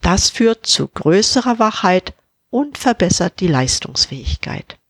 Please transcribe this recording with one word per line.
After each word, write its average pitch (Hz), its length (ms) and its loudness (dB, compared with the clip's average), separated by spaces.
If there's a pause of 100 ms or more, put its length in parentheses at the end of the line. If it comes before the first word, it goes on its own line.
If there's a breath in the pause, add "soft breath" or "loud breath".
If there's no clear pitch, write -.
Das 180 300 0
führt 226 340 0
zu - 220 0
größerer 220 720 2
Wachheit 196 560 0 (340)
und 285 300 -4
verbessert 180 600 0
die 185 80 0
Leistungsfähigkeit. - 1300 -4 (100)